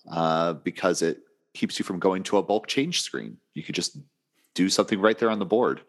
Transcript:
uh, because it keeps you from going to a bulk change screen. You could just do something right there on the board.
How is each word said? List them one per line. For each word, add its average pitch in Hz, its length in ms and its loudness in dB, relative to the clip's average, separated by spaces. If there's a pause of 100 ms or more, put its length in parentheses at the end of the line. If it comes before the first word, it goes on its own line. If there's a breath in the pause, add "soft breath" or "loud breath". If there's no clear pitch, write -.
(120)
uh, 82 420 2
because 87 500 -2
it 80 160 0 (340)
keeps - 240 -4
you - 80 -4
from 92 140 -6
going 95 240 2
to 101 140 0
a 92 60 2
bulk 104 220 -2
change 165 360 -2
screen. 57 360 -10 (160)
You 160 80 -10
could - 140 -8
just - 240 -6 (560)
do 95 120 2
something 98 320 0
right 110 200 4
there 117 100 4
on 110 80 -2
the 98 80 -2
board. 95 440 2